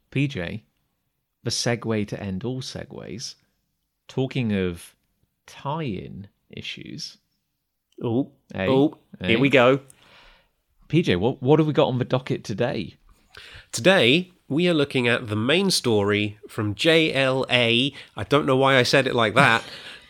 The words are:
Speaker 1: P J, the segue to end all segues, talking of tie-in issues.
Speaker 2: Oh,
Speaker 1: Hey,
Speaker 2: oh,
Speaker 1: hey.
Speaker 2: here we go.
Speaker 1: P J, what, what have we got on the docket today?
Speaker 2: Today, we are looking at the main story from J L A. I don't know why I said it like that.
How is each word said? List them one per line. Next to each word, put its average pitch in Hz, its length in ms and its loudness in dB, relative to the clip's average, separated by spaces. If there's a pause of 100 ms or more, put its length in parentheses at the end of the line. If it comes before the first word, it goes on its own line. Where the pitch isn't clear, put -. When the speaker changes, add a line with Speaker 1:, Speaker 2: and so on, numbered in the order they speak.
(120)
Speaker 1:
P 139 160 0
J, 90 360 -8 (800)
the 120 80 -4
segue 113 560 -4
to - 120 -10
end 95 240 -8
all 127 180 -8
segues, - 760 -14 (720)
talking 131 460 -4
of 90 420 -4 (520)
tie-in 123 800 -10 (220)
issues. - 680 -14 (840)
Speaker 2:
Oh, 123 280 -2 (220)
Speaker 1:
Hey, 95 140 -2
Speaker 2:
oh, 135 300 0 (220)
Speaker 1:
hey. 90 80 -6
Speaker 2:
here 113 120 2
we 139 100 2
go. 131 320 4 (1080)
Speaker 1:
P 165 160 0
J, 107 120 0
what, 110 280 -2
what 147 160 4
have 156 80 2
we 147 60 -2
got 151 160 2
on 123 100 -2
the 117 60 -2
docket - 380 -4
today? 113 520 -6 (760)
Speaker 2:
Today, 156 600 4 (160)
we 170 200 0
are 175 60 2
looking 139 340 0
at 120 200 0
the 107 80 -4
main 151 340 0
story 104 800 0
from 104 260 -4
J 160 400 2
L 135 380 0
A. 123 420 2 (240)
I 107 60 -8
don't 147 240 2
know 131 100 2
why 135 200 4
I 123 60 6
said 127 220 2
it - 80 -2
like 110 220 0
that. 120 280 4 (460)